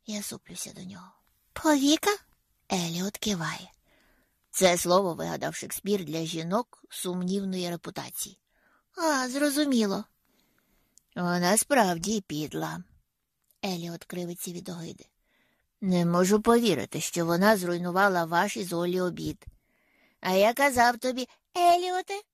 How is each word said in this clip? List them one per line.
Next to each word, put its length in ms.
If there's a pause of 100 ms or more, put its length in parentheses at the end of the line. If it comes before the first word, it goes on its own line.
Я 180
суплюся 500
до 100
нього. 280 (420)
Повіка? 640 (540)
Еліот 460
киває. 540 (800)
Це 260
слово 360
вигадав 420
Шекспір 500
для 200
жінок 640
сумнівної 800
репутації. 720 (580)
А, 320
зрозуміло. 760 (1120)
Вона 420
справді 640
підла. 600 (840)
Еліот 380
кривиться 480
від 180
огиди. 360 (760)
Не 240
можу 360
повірити, 600
що 240
вона 320
зруйнувала 680
ваш 320
із 160
Олі 280
обід. 440 (760)
А 100
я 220
казав 440
тобі, 300 (300)
Еліоте. 640 (120)